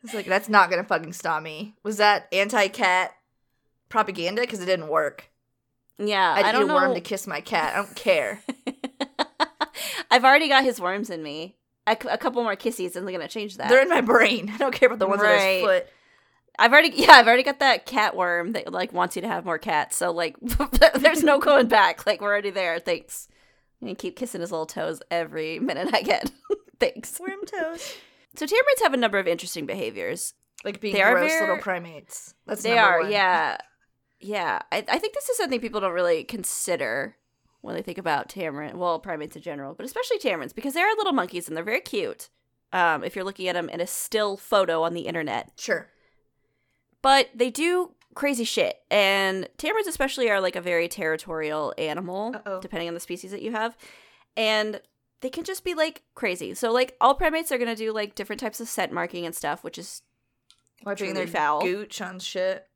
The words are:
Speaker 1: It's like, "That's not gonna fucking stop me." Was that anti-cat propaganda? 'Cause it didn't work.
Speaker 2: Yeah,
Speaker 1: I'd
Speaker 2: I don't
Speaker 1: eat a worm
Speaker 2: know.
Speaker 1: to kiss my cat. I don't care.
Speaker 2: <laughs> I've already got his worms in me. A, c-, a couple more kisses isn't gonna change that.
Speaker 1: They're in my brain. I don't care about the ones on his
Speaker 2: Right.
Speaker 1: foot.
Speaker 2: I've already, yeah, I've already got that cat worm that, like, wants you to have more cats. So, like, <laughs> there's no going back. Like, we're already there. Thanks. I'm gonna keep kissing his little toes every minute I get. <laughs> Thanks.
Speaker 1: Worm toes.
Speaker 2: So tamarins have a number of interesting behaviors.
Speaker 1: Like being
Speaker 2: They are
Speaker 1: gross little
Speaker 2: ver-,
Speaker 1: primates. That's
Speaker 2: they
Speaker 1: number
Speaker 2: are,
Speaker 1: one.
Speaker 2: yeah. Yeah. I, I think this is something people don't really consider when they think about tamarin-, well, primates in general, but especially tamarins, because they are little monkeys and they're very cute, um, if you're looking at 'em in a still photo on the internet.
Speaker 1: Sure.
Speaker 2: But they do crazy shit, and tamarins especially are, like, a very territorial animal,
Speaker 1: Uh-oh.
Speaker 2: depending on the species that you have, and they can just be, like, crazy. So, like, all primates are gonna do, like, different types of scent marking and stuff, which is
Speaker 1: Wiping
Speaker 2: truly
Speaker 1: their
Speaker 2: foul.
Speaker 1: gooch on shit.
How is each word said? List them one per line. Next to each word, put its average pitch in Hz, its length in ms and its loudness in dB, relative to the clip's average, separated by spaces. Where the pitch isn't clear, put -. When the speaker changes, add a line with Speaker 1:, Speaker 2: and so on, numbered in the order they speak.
Speaker 1:
It's 233 100 -14
like, 202 120 -6
"That's 190 220 0
not 202 220 6
gonna 185 140 0
fucking 165 280 -2
stop 160 300 -4
me." 160 320 -14
Was 208 140 -6
that 208 340 4
anti-cat 196 800 2
propaganda? 202 580 -2
'Cause 233 140 -8
it 175 60 -8
didn't 175 220 0
work. 151 420 -2
Speaker 2:
Yeah, 196 340 2
Speaker 1:
I'd 196 140 4
Speaker 2:
I 214 60 2
don't 254 140 4
Speaker 1:
eat 285 40 0
a 302 40 0
worm 277 140 4
Speaker 2:
know. - 60 0
Speaker 1:
to 175 60 -4
kiss 190 280 -8
my 156 120 -6
cat. 160 340 -2
I - 20 0
don't 202 180 -6
care. 160 460 0
Speaker 2:
<laughs> - 1400 -6
I've 240 140 6
already 285 240 8
got 269 160 6
his 247 160 0
worms 196 300 -4
in 160 120 -8
me. 156 340 -12
A, 220 140 2
c-, - 100 -8
a 214 80 0
couple 247 240 -2
more 214 140 -2
kisses 185 400 -6
isn't 185 160 -8
gonna 165 160 -8
change 208 300 -10
that. - 100 -4
Speaker 1:
They're 254 140 8
in 359 60 2
my 339 120 4
brain. 220 520 4
I 214 60 -10
don't 269 160 0
care - 140 6
about 233 100 0
the 196 80 2
ones 196 160 2
on 208 60 4
his 208 100 6
Speaker 2:
Right. 190 240 2
Speaker 1:
foot. 185 240 2
Speaker 2:
I've 226 140 6
already, 302 220 8
yeah, - 180 10
I've 240 140 12
already 247 180 6
got 277 160 -2
that 262 260 2
cat 214 300 0
worm 175 360 0
that, - 200 -8
like, 180 200 -4
wants 180 240 -2
you 175 60 -6
to 185 60 -6
have 170 160 -4
more 170 140 -2
cats. 156 380 -2
So, 175 140 0
like, 165 280 -4
<laughs> - 580 4
there's 311 280 4
no 294 140 6
going 277 300 4
back. 208 380 2
Like, 208 140 0
we're 208 100 -6
already 202 200 -2
there. 180 280 -2
Thanks. - 500 -6
I'm 240 80 -12
gonna 196 60 -8
keep - 220 -10
kissing 226 240 -8
his 170 120 -8
little 160 140 -4
toes 160 340 -6
every 160 500 -6
minute - 340 -4
I - 80 4
get. - 280 -2
<laughs> - 260 -10
Thanks. - 400 -4
Speaker 1:
Worm 392 260 -10
toes. 330 480 -8
Speaker 2:
So 302 100 -6
tamarins 508 360 2
have 311 120 4
a 262 40 2
number 214 200 2
of 190 100 0
interesting 170 380 -4
behaviors. 110 680 -6
Speaker 1:
Like 202 160 -8
being 202 140 -4
Speaker 2:
They 202 80 4
are 214 120 6
Speaker 1:
gross 185 260 2
little 320 160 0
Speaker 2:
ver-, 311 60 -8
Speaker 1:
primates. 170 720 -10
That's 208 160 -8
Speaker 2:
they 220 120 0
Speaker 1:
number 226 80 6
Speaker 2:
are, 180 200 6
Speaker 1:
one. 202 80 -2
Speaker 2:
yeah. 185 460 2
Yeah. 185 400 -4
I, 208 180 -4
I 285 100 0
think 427 160 -6
this 571 140 -8
is 480 80 -2
something 262 240 -2
people 214 200 -6
don't 190 120 -2
really 175 320 0
consider 165 920 -6
when - 120 -10
they 165 80 -8
think 180 160 -10
about 165 300 -4
tamarin-, 151 460 -8
well, 175 260 -2
primates 156 360 -10
in 143 60 -20
general, 143 320 -12
but - 120 -16
especially 466 320 -4
tamarins, 165 360 -4
because 269 200 -8
they 330 60 -2
are 427 160 2
little 403 160 -2
monkeys 180 360 -4
and 156 80 -8
they're 165 80 -6
very 214 160 -2
cute, - 480 -8
um, 170 320 2
if - 100 -8
you're 185 100 -6
looking 190 240 -8
at 175 80 -2
'em 170 120 -4
in 170 120 -8
a 175 60 -2
still 208 500 -2
photo 175 460 0
on 170 120 -2
the 170 80 -6
internet. 151 540 -6
Speaker 1:
Sure. - 320 -6
Speaker 2:
But 269 320 4
they 240 160 0
do 349 420 -2
crazy 277 300 -2
shit, - 340 -2
and 196 580 2
tamarins 415 300 -2
especially 269 420 -2
are, 202 100 2
like, 185 160 -2
a 185 40 -6
very 170 280 0
territorial 156 880 -4
animal, 180 580 -6
Speaker 1:
Uh-oh. 196 240 -10
Speaker 2:
depending 170 280 -8
on 170 60 -8
the 170 60 -10
species 180 300 -12
that 202 120 -12
you 226 100 -8
have, 226 240 -6
and 214 440 0
they 262 100 -6
can 330 140 -10
just 381 200 -10
be, 359 100 -4
like, 320 280 -2
crazy. 180 400 -6
So, 233 180 -2
like, 254 280 0
all 269 140 6
primates 320 360 -2
are 269 80 -2
gonna 233 180 -2
do, 220 160 -6
like, 208 220 -6
different 208 260 -10
types 220 200 -10
of 226 80 -12
scent - 240 -4
marking 175 320 -6
and 165 100 -10
stuff, 156 300 -8
which - 140 -12
is - 240 -16
Speaker 1:
Wiping 202 120 -6
Speaker 2:
truly 196 160 -6
Speaker 1:
their 190 140 -4
Speaker 2:
foul. 151 360 0
Speaker 1:
gooch 202 380 -6
on 185 180 -12
shit. 185 580 -6